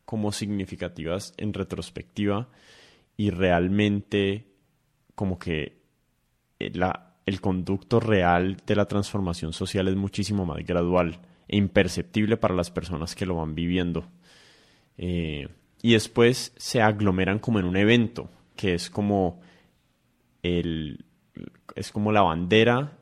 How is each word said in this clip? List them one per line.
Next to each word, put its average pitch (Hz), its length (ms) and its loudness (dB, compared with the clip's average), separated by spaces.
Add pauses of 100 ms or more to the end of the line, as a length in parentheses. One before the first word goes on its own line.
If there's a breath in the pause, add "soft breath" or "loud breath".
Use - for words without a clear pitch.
como 104 260 -4
significativas 95 1080 -6
en 104 160 -4
retrospectiva, 101 960 -6 (680 soft breath)
y 104 140 0
realmente 98 1120 2 (680)
como 92 240 -4
que, 78 400 -6 (800)
eh, 50 160 -6
la, - 400 -4 (100)
el 95 160 -2
conducto 95 580 0
real 92 680 4
de 104 100 2
la 101 80 4
transformación 92 680 -4
social 95 340 -2
es 95 80 0
muchísimo 98 480 -2
más 80 220 -6
gradual 87 560 2 (280 soft breath)
e 101 60 0
imperceptible 101 800 2
para 92 180 0
las 87 160 0
personas 85 440 -8
que - 100 -6
lo 90 120 -2
van 78 180 -4
viviendo. 85 560 -2 (880 soft breath)
Eh, 82 500 -4 (320)
y 117 140 4
después 120 640 2
se - 240 -2
aglomeran 101 560 2
como 110 200 -2
en 92 60 0
un 90 140 0
evento, 113 500 2 (260)
que 92 200 -2
es - 160 -6
como 98 500 -2 (1000 soft breath)
el, 85 640 -4 (680)
es - 160 -10
como 107 220 0
la 104 80 6
bandera 110 800 4